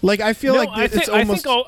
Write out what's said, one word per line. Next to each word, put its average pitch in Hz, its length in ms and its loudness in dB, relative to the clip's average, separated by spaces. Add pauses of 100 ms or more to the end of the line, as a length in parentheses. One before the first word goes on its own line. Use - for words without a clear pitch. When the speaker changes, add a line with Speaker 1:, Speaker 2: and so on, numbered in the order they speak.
Speaker 1:
Like, 202 180 2
I 214 140 0
feel 269 180 -2
Speaker 2:
No, 262 80 4
Speaker 1:
like 226 80 0
Speaker 2:
I 214 160 -4
Speaker 1:
it's - 100 -2
Speaker 2:
think, 320 140 0
I 208 120 2
Speaker 1:
almost 202 240 0
Speaker 2:
think 262 100 0
all, 247 140 0